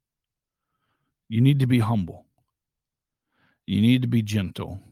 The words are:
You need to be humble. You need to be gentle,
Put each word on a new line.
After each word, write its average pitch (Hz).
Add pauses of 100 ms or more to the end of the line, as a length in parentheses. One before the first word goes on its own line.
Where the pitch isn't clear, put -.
(1300)
You 110
need 139
to 131
be 123
humble. 107 (1400)
You 98
need 127
to 123
be 120
gentle, 101 (120)